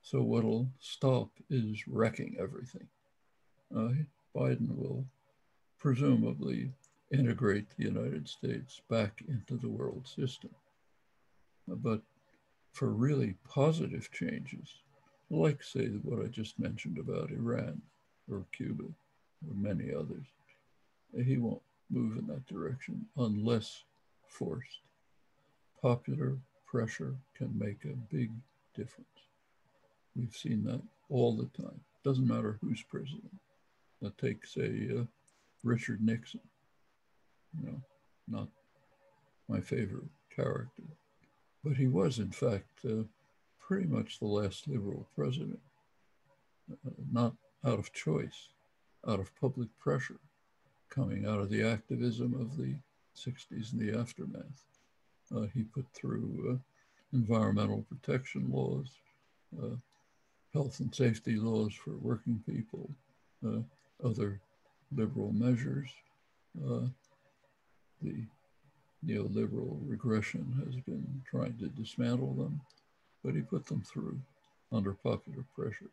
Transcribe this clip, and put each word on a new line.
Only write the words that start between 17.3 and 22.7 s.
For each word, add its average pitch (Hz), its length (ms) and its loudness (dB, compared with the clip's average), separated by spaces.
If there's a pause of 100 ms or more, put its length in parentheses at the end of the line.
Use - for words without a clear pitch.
Iran - 500 -2 (500)
or 95 220 -4
Cuba - 300 -4
or - 720 -12
many 98 380 0
others, 78 320 -4 (1000)
he 131 120 6
won't 117 240 0 (280)
move 120 280 0
in - 100 -4
that 139 200 -6
direction - 580 -4 (120)